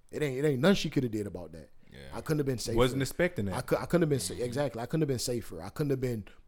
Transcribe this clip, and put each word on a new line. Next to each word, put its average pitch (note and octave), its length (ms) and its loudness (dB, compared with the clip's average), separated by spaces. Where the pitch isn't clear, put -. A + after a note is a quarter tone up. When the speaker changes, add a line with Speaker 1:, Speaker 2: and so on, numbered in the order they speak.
Speaker 1:
It C#3 120 -4
ain't, C3+ 220 -2
it D#3 40 6
ain't C3 120 2
nothing F#3+ 160 8
she D#3 140 -2
coulda C3 180 0
did G#2+ 180 -2
about F2 260 -10
that. D#2+ 180 -18
Speaker 2:
Yeah. C2 60 -18
Speaker 1:
I A#2 60 -8
couldn't D3+ 180 0
have C#3+ 80 0
been B2+ 120 -2
safer. A2+ 200 -2
Speaker 3:
Wasn't C3 240 4
expecting E3+ 440 0
that. F#2 100 -2
Speaker 1:
I - 60 -2
cou-, - 140 2
I C3 100 -2
couldn't F3 160 4
have D#3 80 4
been C3+ 100 2
sa-, - 140 -6
Speaker 2:
Mm-hmm. G#2 100 -4
Speaker 1:
exactly. B2 380 -2
I A#2+ 40 -6
couldn't D#3+ 160 0
have D3 60 0
been B2+ 100 0
safer. G#2 440 -4
I G2 80 -8
couldn't D3 200 -2
have B2+ 100 0
been A#2+ 240 -4